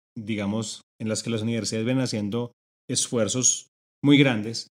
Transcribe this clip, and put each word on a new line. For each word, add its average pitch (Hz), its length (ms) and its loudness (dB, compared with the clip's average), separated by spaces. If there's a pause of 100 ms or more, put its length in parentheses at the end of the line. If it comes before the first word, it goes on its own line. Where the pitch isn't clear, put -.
(180)
digamos, 104 640 -4 (180)
en 110 100 -6
las 107 120 -2
que 113 80 -6
las 110 140 -2
universidades 113 420 -2
vienen 131 180 0
haciendo 117 500 -4 (360)
esfuerzos 120 760 0 (360)
muy 143 140 8
grandes 117 500 2 (100)